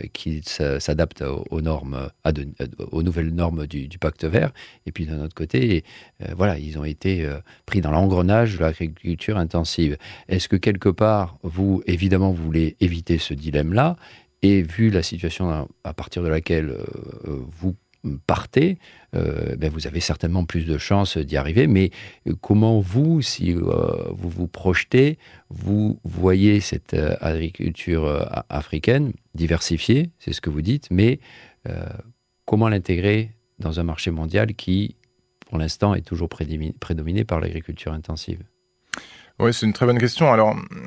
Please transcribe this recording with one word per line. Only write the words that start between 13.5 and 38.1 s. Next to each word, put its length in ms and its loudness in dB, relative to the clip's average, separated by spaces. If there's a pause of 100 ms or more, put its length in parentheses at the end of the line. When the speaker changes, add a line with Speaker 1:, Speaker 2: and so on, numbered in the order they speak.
Speaker 1:
Et 200 6
vu 260 2
la 140 2
situation 480 -4
à, 160 -4 (180)
à 80 -8
partir 300 -8
de 60 0
laquelle, 420 0
euh, 680 -10 (200)
vous 160 -2 (500)
partez, 520 2 (360)
euh, 420 -2
ben, 140 0
vous 160 -8
avez 140 -4
certainement 460 0
plus 180 -2
de 140 -2
chances 400 0
d'y 180 -4
arriver. 300 4
Mais, 240 6 (360)
euh, 140 -2
comment 400 4
vous, 400 2
si, 320 -2
euh, 60 0 (540)
vous 180 -6
vous 180 -6
projetez, 680 2 (320)
vous 540 0
voyez 560 4
cette, 340 -6
euh, 260 0
agriculture, 880 -2
euh, 240 0
a-, 180 -6
africaine 640 0 (220)
diversifiée, 760 2 (100)
c'est 140 -8
ce 80 -6
que 80 -4
vous 140 -2
dites, 280 -2
mais, 300 4 (480)
euh, 160 -8 (640)
comment 240 4
l'intégrer 640 2 (260)
dans 200 -2
un 40 0
marché 280 -2
mondial 440 0
qui, 420 -2 (500)
pour 120 -4
l'instant, 360 0
est 60 0
toujours 300 -4
prédomi-, 500 -6
prédominé 440 -2
par 160 -2
l'agriculture 520 -6
intensive ? 460 -8 (1000)